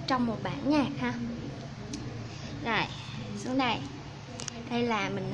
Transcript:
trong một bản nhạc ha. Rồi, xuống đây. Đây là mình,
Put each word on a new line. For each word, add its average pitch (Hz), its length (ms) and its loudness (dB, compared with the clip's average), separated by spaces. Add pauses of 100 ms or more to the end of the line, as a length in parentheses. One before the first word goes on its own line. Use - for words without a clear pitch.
trong 254 180 4
một 220 180 2
bản 208 260 0
nhạc 294 180 8 (120)
ha. 247 140 2 (1500)
Rồi, 208 180 4 (600)
xuống 254 140 2
đây. 240 200 4 (920)
Đây 240 140 4
là 214 260 2
mình, 190 240 -2